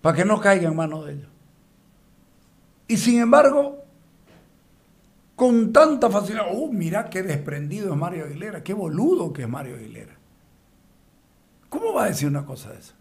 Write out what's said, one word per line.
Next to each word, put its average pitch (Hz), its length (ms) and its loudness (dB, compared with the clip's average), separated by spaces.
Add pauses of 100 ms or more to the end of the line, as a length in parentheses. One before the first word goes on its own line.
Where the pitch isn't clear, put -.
Para 165 160 2
que 180 80 2
no 214 160 2
caiga 190 260 4
en 156 80 0
manos 156 300 -4
de 147 80 -12
ellos. 143 160 -14 (1600)
Y 226 100 2
sin 240 240 4
embargo, 277 640 4 (1500)
con 233 360 4
tanta 294 380 6
facilidad, 208 420 -2
"oh, 269 200 -6
mira 190 380 -4
qué 185 120 -6
desprendido 151 680 -6
es 143 60 -2
Mario 165 280 -6
Aguilera, 160 380 -12
qué 190 100 -6
boludo 196 580 0
que 139 120 -10
es 113 60 -6
Mario 127 260 -10
Aguilera". 110 420 -18 (1500)
¿Cómo 415 240 -4
va 220 120 0
a - 20 0
decir 143 200 -2
una 143 180 -2
cosa - 260 -16
de - 80 -18
esa? - 220 -20